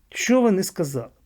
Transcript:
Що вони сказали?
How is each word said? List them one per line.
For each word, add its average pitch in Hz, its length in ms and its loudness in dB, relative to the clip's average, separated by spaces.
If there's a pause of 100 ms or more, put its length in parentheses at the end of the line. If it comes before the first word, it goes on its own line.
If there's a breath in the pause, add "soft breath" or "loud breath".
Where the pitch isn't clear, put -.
Що 254 320 0
вони 196 220 2
сказали? 139 440 -6 (180)